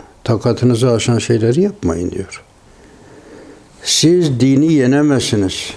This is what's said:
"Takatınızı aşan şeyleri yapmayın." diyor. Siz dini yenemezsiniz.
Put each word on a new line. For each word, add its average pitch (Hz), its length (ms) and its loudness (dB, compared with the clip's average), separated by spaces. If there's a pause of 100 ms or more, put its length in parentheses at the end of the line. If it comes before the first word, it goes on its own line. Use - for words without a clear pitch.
(240)
"Takatınızı 120 640 0
aşan 113 280 0
şeyleri 117 420 0
yapmayın." 90 500 -4
diyor. 95 320 -12 (1400)
Siz 160 580 0
dini 139 320 4
yenemezsiniz. 131 1040 0